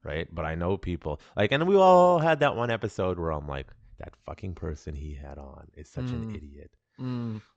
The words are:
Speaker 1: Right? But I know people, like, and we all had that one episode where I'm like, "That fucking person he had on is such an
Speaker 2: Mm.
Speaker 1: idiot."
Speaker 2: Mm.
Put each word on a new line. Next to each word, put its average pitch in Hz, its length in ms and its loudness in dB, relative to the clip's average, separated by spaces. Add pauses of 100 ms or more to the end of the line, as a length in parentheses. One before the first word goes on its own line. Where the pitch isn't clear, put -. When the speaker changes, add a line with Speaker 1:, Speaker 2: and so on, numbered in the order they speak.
Speaker 1:
Right? 78 300 -6
But 82 100 -6
I 80 100 -4
know 87 220 -2
people, 82 440 -6 (160)
like, 107 160 2
and 151 140 2
we 196 100 4
all 180 420 8
had 156 220 2
that 143 140 4
one 117 160 -2
episode 101 480 -2
where 80 120 -2
I'm 73 180 -4
like, 69 200 -8 (300)
"That - 160 -14 (120)
fucking 90 300 -10
person 78 380 -8
he 73 200 -10
had 69 240 -14
on 69 360 -18
is - 140 -18
such 127 220 -8
an 113 200 -6
Speaker 2:
Mm. 104 60 -10
Speaker 1:
idiot." 73 340 -16 (300)
Speaker 2:
Mm. 120 420 -6 (140)